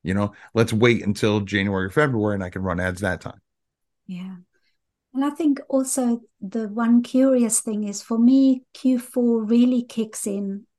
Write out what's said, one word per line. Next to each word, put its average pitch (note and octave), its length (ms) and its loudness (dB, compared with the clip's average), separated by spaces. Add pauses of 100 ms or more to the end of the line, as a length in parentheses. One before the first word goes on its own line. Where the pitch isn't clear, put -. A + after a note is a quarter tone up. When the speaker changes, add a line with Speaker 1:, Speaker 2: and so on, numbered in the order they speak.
Speaker 1:
You F#2 120 -4
know, G#2 180 -2 (220)
let's A2+ 180 2
wait A2+ 340 2
until G#2 340 0
January G2 460 -2
or F#2+ 40 -6
February, A2+ 440 0
and G2 100 -4
I F2+ 60 -8
can F#2 120 -8
run F#2 180 -2
ads F#2 220 -4
that F#2 180 -4
time." - 200 -16 (640)
Speaker 2:
Yeah. F#3 300 -12 (760)
And C4 100 -2
I D4 60 -2
think C#4+ 380 0
also B3+ 540 -2 (180)
the G#3+ 280 -8
one A#3 340 2
curious B3+ 580 2
thing G#3+ 240 -6
is, G3+ 180 -8
for A3+ 160 -4
me, C4 460 4 (100)
Q B3+ 240 0
four A#3+ 460 0
really A#3+ 380 2
kicks A3 440 -8
in G3+ 400 -8 (120)